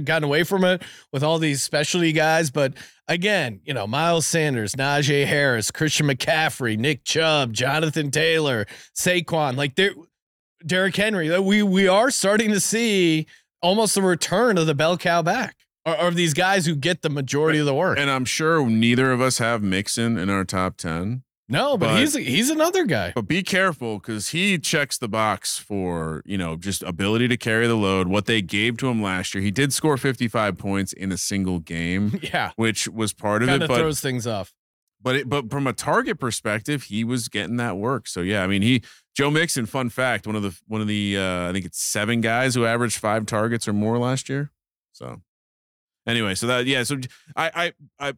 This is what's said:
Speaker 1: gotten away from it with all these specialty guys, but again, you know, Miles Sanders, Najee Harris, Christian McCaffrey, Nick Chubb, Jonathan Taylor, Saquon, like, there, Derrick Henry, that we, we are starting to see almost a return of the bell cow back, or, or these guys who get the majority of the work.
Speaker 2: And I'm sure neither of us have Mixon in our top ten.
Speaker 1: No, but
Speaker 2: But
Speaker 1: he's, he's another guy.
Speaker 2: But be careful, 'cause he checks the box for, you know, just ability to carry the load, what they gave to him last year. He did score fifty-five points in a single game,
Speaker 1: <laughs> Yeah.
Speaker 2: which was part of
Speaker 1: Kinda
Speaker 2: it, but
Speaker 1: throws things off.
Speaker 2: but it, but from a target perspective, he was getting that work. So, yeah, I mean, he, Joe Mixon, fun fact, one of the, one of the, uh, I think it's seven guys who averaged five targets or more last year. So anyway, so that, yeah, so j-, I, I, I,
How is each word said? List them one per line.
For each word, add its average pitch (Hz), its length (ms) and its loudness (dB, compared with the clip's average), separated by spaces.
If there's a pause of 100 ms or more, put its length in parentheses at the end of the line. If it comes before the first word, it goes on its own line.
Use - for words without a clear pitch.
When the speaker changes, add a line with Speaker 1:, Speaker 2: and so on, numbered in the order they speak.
Speaker 1:
gotten 156 200 0
away 147 200 2
from 190 200 2
it 180 180 4 (320)
with 139 100 -2
all 160 140 2
these 151 260 0
specialty 160 480 0
guys, 160 380 2
but 135 240 0 (340)
again, 170 580 0
you 147 80 -6
know, 110 140 -4
Miles 160 380 2
Sanders, 135 480 0
Najee 143 520 2
Harris, 135 440 2
Christian 151 380 0
McCaffrey, 139 720 0
Nick 135 260 -2
Chubb, 151 500 0
Jonathan 147 560 0
Taylor, 151 560 2 (300)
Saquon, 160 600 0
like, 143 200 -2
there, 190 160 2 (760)
Derrick 185 300 2
Henry, 196 320 0
that 175 160 2
we, 202 180 4
we 196 260 4
are 208 220 6
starting 214 400 2
to 208 100 4
see 185 680 2 (340)
almost 196 340 2
a 202 60 0
return 190 560 2
of 160 80 2
the 156 100 2
bell 160 220 2
cow 170 240 2
back, 196 340 -2 (300)
or, 160 160 0
or 175 100 2
these 170 220 0
guys 180 320 2
who 165 100 0
get 156 280 -2
the 160 80 0
majority 143 480 0
of 147 80 2
the 135 80 2
work. 170 240 0
Speaker 2:
And 143 100 0
I'm 135 160 0
sure 156 420 2
neither 120 440 4
of 123 100 2
us 131 160 2
have 113 240 0
Mixon 104 560 0
in 95 140 0
our 98 120 0
top 92 340 -2
ten. 90 440 -4 (280)
Speaker 1:
No, 233 280 0
but 165 100 2
Speaker 2:
But - 140 2
Speaker 1:
he's, 285 120 2
he's 196 360 0
another 339 360 2
guy. 107 300 0
Speaker 2:
But 110 120 -4
be 180 140 0
careful, 175 600 -2
'cause 107 280 -6
he 185 300 2
checks 143 380 -2
the 120 100 -6
box 107 500 0
for, 85 680 -4
you 98 120 -6
know, 82 200 -4
just 90 260 -6
ability 101 460 0
to 120 80 0
carry 113 300 0
the 117 80 2
load, 95 340 2
what 101 160 0
they 113 160 2
gave 104 380 -2
to 135 100 0
him 113 120 0
last 95 320 -4
year. 98 80 -4
He 101 100 0
did 135 200 2
score 151 240 2
fifty-five 117 640 0
points 98 340 -2
in 95 220 -6
a 87 40 -4
single 92 420 -2
game, 87 600 -2
Speaker 1:
<laughs> - 20 -10
Yeah. 113 360 -4
Speaker 2:
which 110 320 -2
was 107 240 -4
part 107 300 0
of 123 40 2
Speaker 1:
Kinda 139 160 2
Speaker 2:
it, 160 60 -4
but 143 80 2
Speaker 1:
throws 156 240 0
things 123 260 -4
off. 101 260 -6 (480)
Speaker 2:
but 127 140 0
it, 135 140 -2
but 135 200 -2
from 139 180 -2
a 120 60 -2
target 208 460 -2
perspective, 117 640 -4
he 107 200 -4
was 117 240 -4
getting 104 300 -4
that 117 200 -4
work. 113 300 -4
So, - 140 -6
yeah, 98 220 0
I 92 40 0
mean, 98 140 2
he, 120 200 4 (340)
Joe 143 140 2
Mixon, 151 360 0
fun 127 240 -4
fact, 123 380 -2
one 107 80 -4
of 107 60 -2
the, 98 260 -6
one 110 140 -4
of 107 60 -2
the, 104 300 0
uh, 90 320 -2
I 90 40 -4
think 92 120 -4
it's - 160 -10
seven 110 400 -2
guys 120 340 0
who 120 100 2
averaged 117 320 0
five 107 280 -2
targets 113 420 -2
or 107 60 -2
more 107 240 0
last 127 300 -2
year. 143 240 -6 (420)
So 64 280 -14 (840)
anyway, 110 280 0
so 117 120 -4
that, 123 180 2
yeah, 131 180 0
so 139 140 -4
j-, 127 120 -8 (260)
I, 165 380 -2 (260)
I, 143 100 -6
I, 135 80 -8